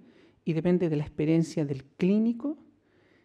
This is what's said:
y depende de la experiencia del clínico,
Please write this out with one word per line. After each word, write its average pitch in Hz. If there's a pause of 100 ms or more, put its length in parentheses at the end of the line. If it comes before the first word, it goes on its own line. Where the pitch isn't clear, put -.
(460)
y 170
depende 175
de 156
la 147
experiencia 160
del 139
clínico, 226 (680)